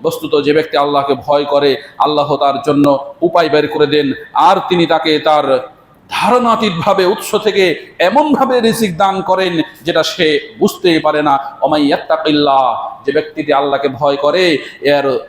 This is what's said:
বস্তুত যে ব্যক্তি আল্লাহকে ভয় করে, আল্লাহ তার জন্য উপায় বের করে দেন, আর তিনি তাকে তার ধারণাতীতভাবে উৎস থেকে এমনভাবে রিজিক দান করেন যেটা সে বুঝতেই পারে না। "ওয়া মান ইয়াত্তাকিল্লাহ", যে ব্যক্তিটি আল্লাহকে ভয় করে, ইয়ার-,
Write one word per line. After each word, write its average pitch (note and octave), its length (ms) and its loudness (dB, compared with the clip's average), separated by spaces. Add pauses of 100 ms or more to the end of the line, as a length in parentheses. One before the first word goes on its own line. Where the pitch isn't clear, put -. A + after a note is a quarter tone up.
বস্তুত D3+ 380 -2
যে C#3+ 120 2
ব্যক্তি D3+ 240 0
আল্লাহকে C#3+ 360 0
ভয় D3 320 0
করে, C#3+ 360 0 (160)
আল্লাহ D3 400 0
তার C#3 240 0
জন্য C#3+ 600 0
উপায় E3+ 280 2
বের D3 180 2
করে D3+ 200 0
দেন, C#3+ 260 0 (200)
আর F3 240 4 (120)
তিনি F3 160 2
তাকে D#3 340 0
তার C#3+ 500 0 (400)
ধারণাতীতভাবে G#3 960 0
উৎস G3+ 380 -2
থেকে F#3+ 560 0
এমনভাবে C4 600 2
রিজিক A3 380 0
দান F#3+ 240 0
করেন F#3 400 0 (200)
যেটা D#3+ 220 0
সে D#3 560 -2
বুঝতেই F3 400 2
পারে D3+ 220 0
না। D3 100 2
"ওয়া - 360 -2
মান D3+ 140 0
ইয়াত্তাকিল্লাহ", C#3+ 1080 0 (160)
যে C#3 60 -4
ব্যক্তিটি D3+ 420 -2
আল্লাহকে C#3 340 0
ভয় C#3+ 280 -2
করে, D3+ 420 0 (240)
ইয়ার-, C#3 480 0